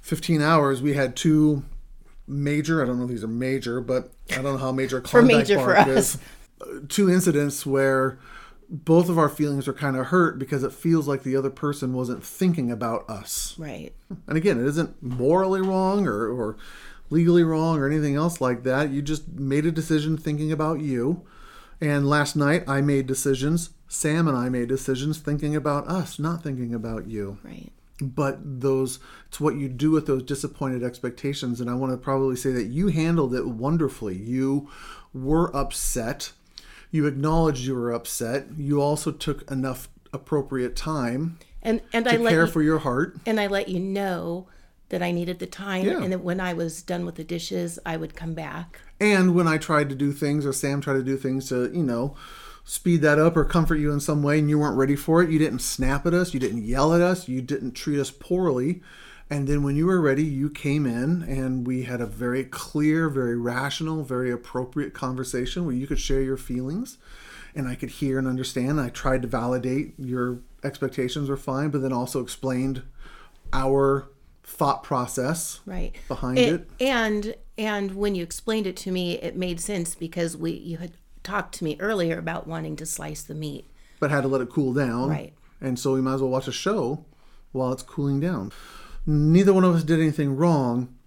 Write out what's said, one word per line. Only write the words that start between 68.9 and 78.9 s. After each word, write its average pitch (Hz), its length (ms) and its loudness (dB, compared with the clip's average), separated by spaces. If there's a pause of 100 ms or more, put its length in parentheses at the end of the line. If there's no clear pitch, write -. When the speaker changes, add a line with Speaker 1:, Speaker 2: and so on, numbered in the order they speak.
Speaker 1:
to 120 80 -6
validate 127 720 -2
your 123 400 -4 (260)
expectations 139 640 -4
were 139 80 -2
fine, 135 320 -2
but 139 140 -2
then 131 100 -2
also 127 300 -2
explained 127 640 -4 (680)
our 139 560 4 (360)
thought - 380 0
process 131 840 -2
Speaker 2:
Right. 185 280 -4 (140)
Speaker 1:
behind 127 300 -2
Speaker 2:
And, 175 220 4
Speaker 1:
it. - 100 -18 (100)
Speaker 2:
and, 226 540 0 (240)
and 202 360 -4
when 202 200 0
you 175 80 -2
explained 214 440 -4
it 185 120 -8
to - 120 -8